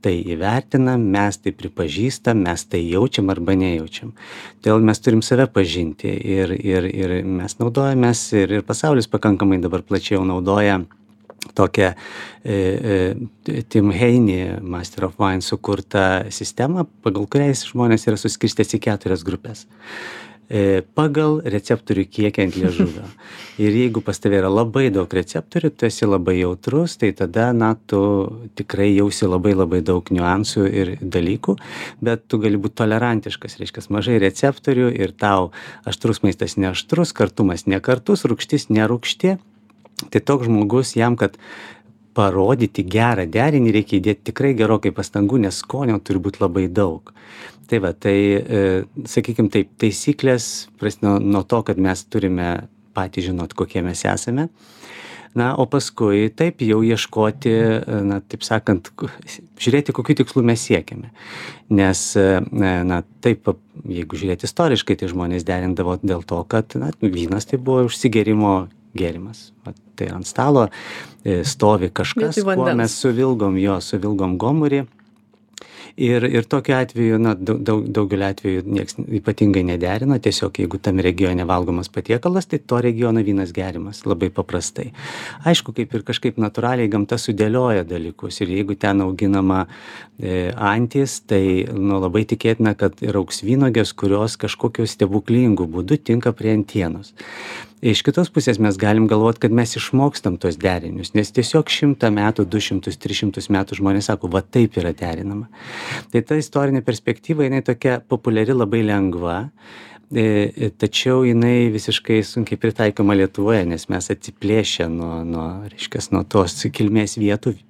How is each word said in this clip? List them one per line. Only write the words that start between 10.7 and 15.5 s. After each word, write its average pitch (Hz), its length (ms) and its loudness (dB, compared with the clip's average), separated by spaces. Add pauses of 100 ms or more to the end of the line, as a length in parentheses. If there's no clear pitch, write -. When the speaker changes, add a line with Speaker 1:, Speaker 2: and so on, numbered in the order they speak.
Speaker 1:
tokią, 95 380 2 (520)
e, 104 140 -2 (880)
e, 131 240 -4
Tim 104 220 4
Haney, 95 720 2
Master 87 480 -6
of - 100 -16
Wine, 95 240 0
sukurtą 95 880 -2